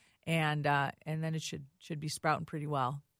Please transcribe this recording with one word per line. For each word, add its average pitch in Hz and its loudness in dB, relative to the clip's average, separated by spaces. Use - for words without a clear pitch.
And, 151 2
uh, 143 4
and 156 -2
then 160 -2
it 156 -2
should, 147 -8
should 156 -8
be 151 -4
sprouting 151 0
pretty 151 -6
well. 143 0